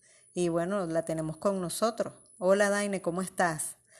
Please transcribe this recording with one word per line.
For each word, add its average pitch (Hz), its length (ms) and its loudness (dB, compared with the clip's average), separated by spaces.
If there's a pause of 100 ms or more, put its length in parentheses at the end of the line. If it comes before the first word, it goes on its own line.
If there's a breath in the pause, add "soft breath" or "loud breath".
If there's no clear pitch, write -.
(340 soft breath)
y, 175 140 2
bueno, 175 380 0
la 165 180 0
tenemos 160 320 -4
con 196 240 0
nosotros. 202 540 -2 (240)
Hola, 202 300 4
Daine, 202 320 0
¿cómo 175 220 -2
estás? 175 540 -2 (240 soft breath)